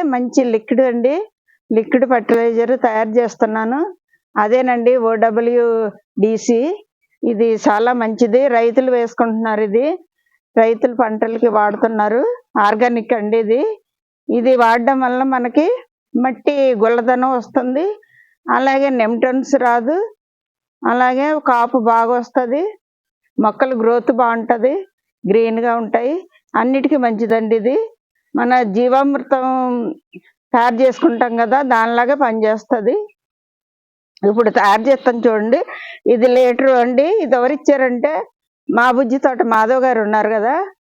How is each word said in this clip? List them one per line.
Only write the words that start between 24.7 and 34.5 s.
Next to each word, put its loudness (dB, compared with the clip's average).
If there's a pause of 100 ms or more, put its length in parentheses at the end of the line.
గ్రీన్గా 0 (100)
ఉంటాయి, -2 (400)
అన్నిటికీ 0
మంచిదండి 0
ఇది. 0 (580)
మన 0 (260)
జీవామృతం 0 (1080)
తయారు 2
చేసుకుంటాం 0
కదా, 0 (140)
దానిలాగా 0 (100)
పనిచేస్తది. 0 (1300)
ఇప్పుడు 2